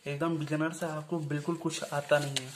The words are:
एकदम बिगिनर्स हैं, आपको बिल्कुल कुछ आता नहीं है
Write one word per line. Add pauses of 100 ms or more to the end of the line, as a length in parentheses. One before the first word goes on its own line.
एकदम
बिगिनर्स
हैं,
आपको
बिल्कुल
कुछ
आता
नहीं
है